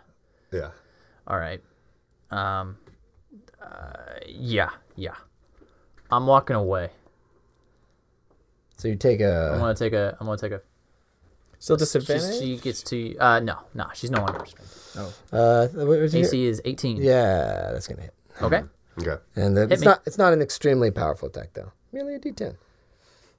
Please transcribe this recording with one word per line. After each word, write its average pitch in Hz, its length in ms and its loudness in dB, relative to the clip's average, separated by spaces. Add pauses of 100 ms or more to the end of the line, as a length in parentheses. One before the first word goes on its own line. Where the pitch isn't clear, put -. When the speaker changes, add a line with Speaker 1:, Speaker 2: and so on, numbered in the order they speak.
(520)
Speaker 1:
Yeah. 73 180 -6 (560)
Speaker 2:
All 95 140 -4
right. 80 200 -8 (680)
Um, 95 480 -6 (840)
uh, - 680 -16
yeah, 113 420 -2 (260)
yeah. 90 200 -10 (960)
I'm 123 160 2
walking 135 280 4
away. 95 360 -2 (1900)
Speaker 3:
So - 100 -6
you 110 80 -2
take 107 260 2
a 85 320 2
Speaker 2:
I'm 78 60 0
gonna 113 160 0
take 113 180 -2
a. 101 260 -2
I'm 110 60 -10
gonna 107 120 -4
take 104 140 -6
a. 98 100 -10 (1000)
Speaker 4:
Still 156 180 2
Speaker 2:
She's, 151 160 0
Speaker 4:
disadvantage? 160 460 0
Speaker 2:
she 127 180 -6
gets 123 260 -8
to. 117 340 -6
Uh, 120 220 6
no, 113 180 -4 (180)
no, 110 180 -8
she's - 160 -10
no 127 100 0
longer 95 200 -4
restrained. - 300 -18 (280)
Speaker 4:
Oh. 95 160 -10 (180)
Speaker 3:
Uh, 117 360 4
what 147 200 -4 (120)
was 156 140 2
your 170 100 4
Speaker 2:
A 180 40 4
C 127 200 0
is 110 180 -2
eighteen. 127 320 -4
Speaker 3:
Yeah, 92 760 2
that's 64 160 -6
gonna - 140 -12
hit. - 120 -16 (280)
Speaker 2:
Okay. 160 220 0 (360)
Speaker 1:
Okay. 80 220 -4 (140)
Speaker 3:
And 101 200 2
then 107 140 4
Speaker 2:
Hit - 40 4
Speaker 3:
it's 175 80 2
Speaker 2:
me. - 40 6
Speaker 3:
not. 202 200 8
It's - 120 -8
not 185 160 6
an 156 80 4
extremely 131 480 2
powerful 78 380 -4
attack - 260 -12
though. - 180 -14 (200)
Merely 277 240 -8
a 277 40 -10
D 285 120 -10
ten. - 260 -10 (800)